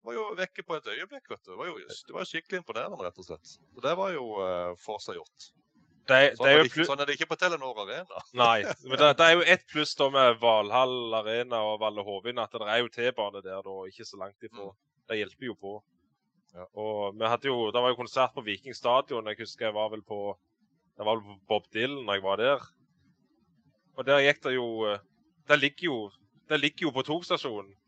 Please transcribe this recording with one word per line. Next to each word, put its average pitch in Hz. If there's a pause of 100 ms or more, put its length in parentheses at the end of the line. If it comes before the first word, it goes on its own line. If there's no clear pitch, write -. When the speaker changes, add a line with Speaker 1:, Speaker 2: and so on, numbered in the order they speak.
Speaker 1:
Det -
var 117
jo 214
vekke 180
på 165
et 151
øyeblikk, 185
vet 104
du. 95
Det 92
var 147
jo, 156
det -
var 160
jo 185
skikkelig 180
imponerende, 165
rett 90
og 92
slett. - (280)
Så 123
det 151
var 190
jo, 147 (180)
eh, 87
forseggjort. - (580)
Speaker 2:
Det, 135
Speaker 1:
Sånn 131
Speaker 2:
det -
er 139
Speaker 1:
er 147
Speaker 2:
jo 156
Speaker 1:
det 127
ikke, -
Speaker 2:
plu- 170
Speaker 1:
sånn 139
er 143
det 143
ikke 160
på 160
Telenor 143
Arena. 107
<laughs> -
Speaker 2:
Nei, 117 (220)
men 127
det, 143
det 165
er 165
jo 170
et 175
pluss 151
da 139
med 127
Valhall 117
Arena 113
og 107
Valle 107
Hovin, 104
at 110
det 110
er 107
jo 120
T-bane 107
der 95
da, 95 (120)
ikke 101
så 101
langt 98
ifra. 107
Speaker 1:
Mm. - (320)
Speaker 2:
Det 110
hjelper 104
jo 110
på. 98 (800)
Speaker 1:
Ja. 90 (100)
Speaker 2:
Og 104
vi 110
hadde 117
jo, 120
det 123
var 127
jo 120
konsert 127
på 131
Viking 107
Stadion, 123
jeg 107
husker 113
jeg 107
var 107
vel 107
på, 101 (640)
det 107
var 113
vel 101
på 101
Bob 107
Dylan 131
når 101
jeg 98
var 98
der. 127 (1300)
Og 123
der 139
gikk 143
det 131
jo, 123 (220)
eh, 101 (500)
det 147
ligger 143
jo, 143 (520)
det 151
ligger 156
jo -
på 131
togstasjonen. 113 (120)